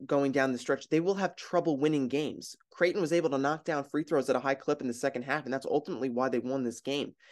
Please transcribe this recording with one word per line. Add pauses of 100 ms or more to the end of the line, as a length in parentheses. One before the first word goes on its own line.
going
down
the
stretch,
they
will
have
trouble
winning
games. (160)
Creighton
was
able
to
knock
down
free
throws
at
a
high
clip
in
the
second
half,
and
that's
ultimately
why
they
won
this
game. (180)